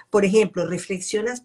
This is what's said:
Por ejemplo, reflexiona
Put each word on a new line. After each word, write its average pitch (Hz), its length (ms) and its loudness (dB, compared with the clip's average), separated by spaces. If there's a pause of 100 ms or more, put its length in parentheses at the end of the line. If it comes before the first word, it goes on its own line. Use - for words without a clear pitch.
Por 202 160 4
ejemplo, 190 420 2
reflexiona 202 760 -6